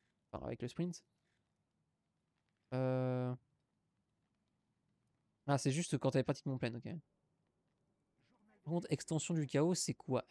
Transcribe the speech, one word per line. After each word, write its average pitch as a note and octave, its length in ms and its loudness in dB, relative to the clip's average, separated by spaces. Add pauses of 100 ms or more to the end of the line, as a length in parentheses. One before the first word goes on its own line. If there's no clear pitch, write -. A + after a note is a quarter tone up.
(300)
enfin, - 140 -8
avec A#2+ 160 -6
le B2 80 -6
sprint. F3 340 -6 (1700)
Euh, B2+ 600 2 (2000)
ah, C#3+ 100 4
c'est C3+ 140 2
juste D#3+ 260 0
quand C3 180 2
elle - 60 6
est - 40 4
pratiquement C3+ 340 -2
pleine, A#2 180 -2
ok. B2 140 -8 (1700)
Par D3+ 100 -2
contre, F3 160 0
extension D#3 420 -2
du D#3 140 2
chaos, D#3 280 4
c'est - 200 -2
quoi - 360 -2